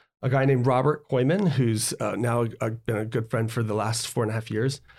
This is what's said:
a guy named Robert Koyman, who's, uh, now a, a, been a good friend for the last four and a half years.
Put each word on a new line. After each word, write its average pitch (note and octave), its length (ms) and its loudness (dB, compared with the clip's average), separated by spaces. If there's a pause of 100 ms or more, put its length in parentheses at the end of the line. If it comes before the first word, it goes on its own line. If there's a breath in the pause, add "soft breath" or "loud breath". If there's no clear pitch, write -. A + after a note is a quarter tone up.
(220 loud breath)
a B2 60 0
guy C3+ 160 2
named C3 220 4
Robert C3+ 420 2
Koyman, D#3 440 2
who's, A2+ 480 0
uh, G2+ 160 -2
now A#2 260 0
a, A#2 80 -2 (100)
a, A2+ 120 -2
been A2+ 240 -4
a A2 100 -2
good A2 240 -4
friend A2+ 200 0
for A#2+ 120 -2
the G#2+ 120 -2
last A2 320 -2
four - 160 -4
and G#2+ 80 0
a A2 40 -2
half A2+ 160 -4
years. A#2+ 320 -2 (160 soft breath)